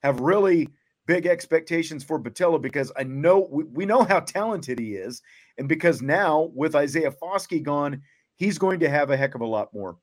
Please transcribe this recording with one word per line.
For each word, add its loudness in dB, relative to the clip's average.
have 0
really 2
big 2
expectations 0
for -4
Botelho 0
because -4
I -4
know 2
we, -4
we -6
know 4
how 2
talented -6
he -8
is. -10
And -8
because 2
now 2
with -2
Isaiah 2
Foskey -6
gone, -4
he's -2
going 0
to 4
have 2
a 2
heck 0
of -6
a -4
lot -4
more -10